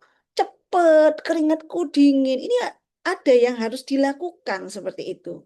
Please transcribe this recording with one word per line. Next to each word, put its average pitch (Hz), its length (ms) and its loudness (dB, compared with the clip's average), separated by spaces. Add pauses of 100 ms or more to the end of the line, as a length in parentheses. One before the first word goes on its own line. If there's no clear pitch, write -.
(380)
cepet, 320 760 2 (120)
keringatku 311 680 -2
dingin. 269 480 2
Ini 392 180 -2 (460)
ada 320 320 0
yang 247 240 2
harus 226 240 -6
dilakukan 269 880 -6
seperti 185 480 -12
itu. - 260 -16